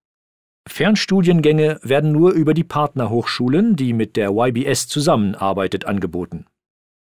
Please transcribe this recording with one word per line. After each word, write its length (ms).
Fernstudiengänge 1120
werden 300
nur 220
über 200
die 100
Partnerhochschulen, 1120
die 180
mit 220
der 140
Y 240
B 120
S 220
zusammenarbeitet, 1000
angeboten. 600